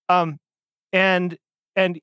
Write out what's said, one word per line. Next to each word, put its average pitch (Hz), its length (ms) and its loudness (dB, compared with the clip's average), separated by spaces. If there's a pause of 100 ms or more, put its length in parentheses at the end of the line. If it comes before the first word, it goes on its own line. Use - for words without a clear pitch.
Um, 170 280 0 (540)
and, 180 460 0 (380)
and 180 280 -2